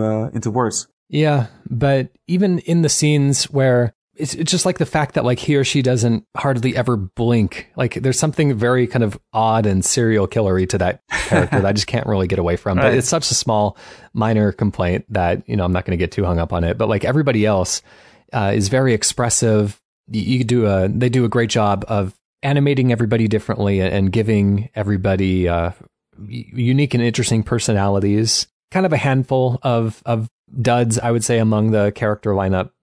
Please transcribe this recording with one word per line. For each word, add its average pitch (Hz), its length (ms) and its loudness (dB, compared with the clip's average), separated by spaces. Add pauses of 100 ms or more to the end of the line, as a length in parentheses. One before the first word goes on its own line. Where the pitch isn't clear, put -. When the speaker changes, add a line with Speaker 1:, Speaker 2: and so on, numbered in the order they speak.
Speaker 1:
uh, 110 300 -2
into 113 180 -6
words. 117 340 -2 (220)
Speaker 2:
Yeah, 147 380 0 (220)
but 131 420 0 (180)
even 180 320 2
in 170 220 0
the 156 60 2
scenes 143 640 2
where 127 420 2 (220)
it's, - 200 -8
it's 160 180 -4
just, 185 140 0
like, 180 120 -2
the 160 80 -2
fact 151 280 -2
that, 123 100 0
like, 120 160 0
he 147 160 0
or 135 80 2
she 139 180 0
doesn't 117 420 0 (120)
hardly 127 400 -2
ever 123 200 0
blink. 113 800 -2
Like, 127 200 -2
there's 127 260 -2
something 151 340 0
very 120 320 2
kind 120 160 0
of 104 160 -2 (140)
odd 110 340 2
and 95 180 2
serial 110 440 2
killery 95 400 0
to 98 100 -2
that 90 320 -2
character - 460 0
that 98 100 2
I 98 60 2
just 104 160 -2
can't - 180 -4
really 95 220 0
get 92 100 -2
away 87 180 0
from. 92 200 -2
But 135 80 2
Speaker 1:
Right. 131 140 2
Speaker 2:
it's 127 100 -2
such 160 240 -2
a - 20 0
small, 104 420 0 (360)
minor 107 400 2
complaint 92 560 -2
that, 95 400 -2
you - 80 -4
know, 95 80 0
I'm 90 80 0
not 92 140 -2
gonna 90 100 -2
get 85 160 -2
too 101 120 -2
hung 87 140 0
up 85 140 -4
on 85 100 -2
it. 85 160 -2
But, 110 100 0
like, 101 160 -2
everybody 127 420 2
else, 95 360 0 (500)
uh, 101 220 0
is 101 140 0
very 131 260 2
expressive. 107 840 0 (260)
Y-, 113 140 -6
you 123 240 0
do 117 220 2
a, 95 220 2
they 113 200 0
do 123 160 2
a 113 40 0
great 117 220 0
job 104 380 0
of 101 260 -2 (280)
animating 139 500 2
everybody 113 340 0
differently 104 540 0
and, 92 120 0
and 98 200 0
giving 104 640 0
everybody, 95 720 0
uh, 85 220 0 (480)
y-, 113 340 -14
unique 127 420 0
and 120 80 0
interesting 117 400 0
personalities. 101 1040 0 (240)
Kind 190 160 0
of 156 60 -2
a 147 60 2
handful 131 640 0
of, 117 440 -2
of 113 220 -2 (320)
duds, 117 380 2
I 117 120 -2
would 117 140 0
say, 117 140 0
among 110 340 2
the 104 200 2
character 107 380 -2
lineup, 95 400 0 (120)